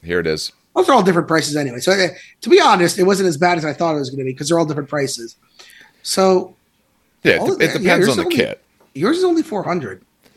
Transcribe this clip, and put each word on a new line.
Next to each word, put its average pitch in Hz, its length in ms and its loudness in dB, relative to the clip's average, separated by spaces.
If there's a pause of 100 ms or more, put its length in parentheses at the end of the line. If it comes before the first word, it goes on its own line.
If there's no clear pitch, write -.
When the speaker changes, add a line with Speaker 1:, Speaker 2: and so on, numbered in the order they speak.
Speaker 1:
Here 87 160 -2
it 82 80 -2
is. 78 240 -4 (240)
Speaker 2:
Those 359 140 0
are 294 40 6
all 226 100 4
different 170 240 0
prices 156 280 -2
anyway. 131 240 -6
So, 175 120 0
uh, 190 180 2 (320)
to - 80 -4
be 349 120 6
honest, 196 380 2
it 185 40 2
wasn't 190 260 2
as 151 80 -2
bad 175 200 2
as 156 80 -6
I 147 80 -4
thought 165 220 -2
it 147 40 -4
was 131 120 -6
gonna 135 120 -8
be 131 100 -6
'cause 139 140 -10
they're 170 120 2
all 165 60 2
different 147 240 -6
prices. 135 460 -6 (680)
So 185 520 2 (680)
Speaker 1:
Yeah, 131 100 4
it 82 60 2
Speaker 2:
all 220 80 -2
Speaker 1:
de-, 381 60 2
Speaker 2:
of - 80 -2
Speaker 1:
it 160 60 2
Speaker 2:
that, - 0 - (120)
Speaker 1:
depends 190 80 -2
Speaker 2:
yeah, 175 80 4
yours 190 140 2
Speaker 1:
on 254 80 0
the - 40 -2
Speaker 2:
is - 40 -2
only, 349 100 -2
Speaker 1:
kit. - 280 -2 (300)
Speaker 2:
yours 214 240 -2
is 370 60 -2
only 339 200 0
four 196 200 -6
hundred. 139 380 -6 (360)